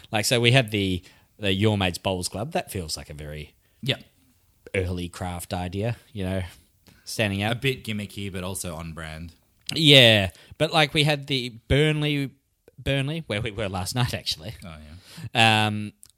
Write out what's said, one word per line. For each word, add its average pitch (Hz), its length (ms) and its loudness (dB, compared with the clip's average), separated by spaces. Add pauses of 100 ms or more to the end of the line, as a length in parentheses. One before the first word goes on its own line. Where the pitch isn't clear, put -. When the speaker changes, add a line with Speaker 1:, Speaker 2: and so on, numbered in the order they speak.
(120)
Speaker 1:
Like, 107 140 0
so 123 140 2
we 120 100 0
had 123 200 2
the, 98 320 -2 (360)
the 98 160 -2
Your 104 240 0
Mates 90 200 -2
Bowls 92 300 -6
Club. 98 240 -10
That - 180 -6
feels 85 280 -8
like - 100 -16
a 80 60 -14
very 76 400 -14 (280)
Speaker 2:
Yep. 131 220 -6 (680)
Speaker 1:
early 90 340 -4
craft 90 460 -8
idea, 98 420 -4 (160)
you 98 120 -8
know, 92 180 -4 (640)
standing 101 380 -2
out. 110 100 0
Speaker 2:
A 117 40 -4
bit 131 280 -4
gimmicky, 101 460 -8
but 90 140 -8
also 90 320 -8
on 82 160 -10
brand. 80 400 -12 (420)
Speaker 1:
Yeah, 120 560 8 (280)
but, 151 140 0
like, 151 200 4
we 156 120 2
had 147 220 0
the 127 240 -2 (180)
Burnley, 147 640 2 (480)
Burnley, 139 500 -4
where 104 120 -2
we 117 100 -4
were 101 180 -6
last 92 260 -4
night, 123 200 0
actually. 82 400 -8 (100)
Speaker 2:
Oh, 80 120 -16 (580)
yeah. 110 320 6
Speaker 1:
Um, 107 260 -4 (260)